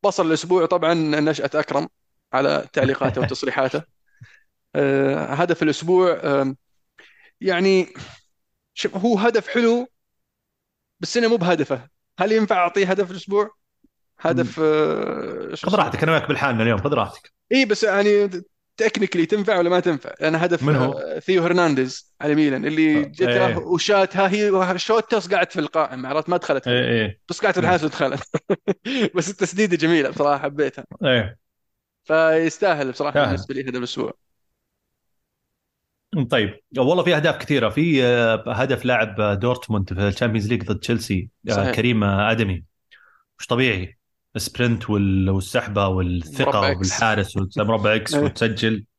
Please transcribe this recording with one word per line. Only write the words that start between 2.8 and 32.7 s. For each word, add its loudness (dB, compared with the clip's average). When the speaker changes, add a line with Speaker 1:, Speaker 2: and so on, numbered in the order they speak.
Speaker 2:
<laughs> -
Speaker 1:
وتصريحاته. -2
آه، 0
هدف -2
الأسبوع، 2
آم، 0
يعني 2
شوف، -6
هو 0
هدف 0
حلو 0
بس -4
إنه 2
مو 4
بهدفه. 0
هل 2
ينفع 2
أعطيه 0
هدف -2
الأسبوع؟ -2
هدف، -2
Speaker 2:
مم. 2
Speaker 1:
آه، -2
شو -6
Speaker 2:
خذ 0
Speaker 1:
اسمه؟ 2
Speaker 2:
راحتك، 0
أنا 2
وياك 2
بالحالنا 0
اليوم، 2
خذ -2
راحتك. -4
Speaker 1:
إي، 4
بس -2
يعني 2
تكنيكلي 0
تنفع 0
ولا 2
ما 4
تنفع؟ -4
لأن 0
هدف، 0
Speaker 2:
من 2
هو؟ 0
Speaker 1:
آه، -8
ثيو 0
هرنانديز 0
على 0
ميلان 0
اللي 2
Speaker 2:
آه، 0
Speaker 1:
جته 0
Speaker 2:
إيه. -2
Speaker 1:
وشاتها، 0
هي 0
شوتها 0
قاعدة -2
في -8
القائم، -4
عرفت؟ -4
ما 2
دخلت. -2
Speaker 2:
إيه، 2
إيه. 0
Speaker 1:
بس -8
قاعدة 2
في 0
Speaker 2:
إيه. 2
Speaker 1:
الحارس 4
ودخلت. -2
<laughs> -2
بس -2
التسديدة -2
جميلة 2
بصراحة، 0
حبيتها. -4
Speaker 2:
إيه. 0
Speaker 1:
فيستاهل 2